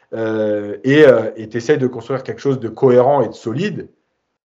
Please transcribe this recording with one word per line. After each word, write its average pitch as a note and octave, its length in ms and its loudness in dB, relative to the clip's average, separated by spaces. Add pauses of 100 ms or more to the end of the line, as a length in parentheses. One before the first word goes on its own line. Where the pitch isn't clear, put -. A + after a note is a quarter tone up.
(140)
Euh, G#2+ 680 -4
et, C#3+ 200 4
euh, A#2 320 4
et G#2+ 140 -14
t'essayes D3 300 -2
de B2+ 80 0
construire B2 360 -8
quelque A2 160 -12
chose C3+ 200 -2
de A2 100 -8
cohérent B2+ 520 4
et A2 60 0
de - 60 -10
solide, C#3+ 560 -8 (640)